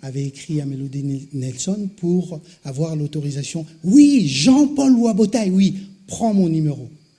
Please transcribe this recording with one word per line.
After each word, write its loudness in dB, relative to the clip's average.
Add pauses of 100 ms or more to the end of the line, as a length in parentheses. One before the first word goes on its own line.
avait -8
écrit -8
à -8
Melody -10
Nel-, -6
Nelson -6
pour -2 (240)
avoir -6
l'autorisation. » « -8 (180)
Oui, 6
Jean-Paul 4
Ouabotaï, 2
oui, 2 (320)
prends -4
mon 2
numéro. » -2 (300)